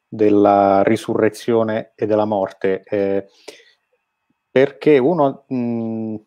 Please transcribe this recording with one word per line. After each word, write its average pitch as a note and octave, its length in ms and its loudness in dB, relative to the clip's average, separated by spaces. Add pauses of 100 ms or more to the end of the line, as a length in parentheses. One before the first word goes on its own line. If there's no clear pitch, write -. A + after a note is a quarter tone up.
della G2+ 800 2
risurrezione A2 1120 -2
e A2+ 100 -6
della G#2+ 180 0
morte, F#2+ 600 -4
eh, G2 420 -4 (1200)
perché C#3 500 2
uno, C#3+ 500 0
mh, A2+ 680 -6 (120)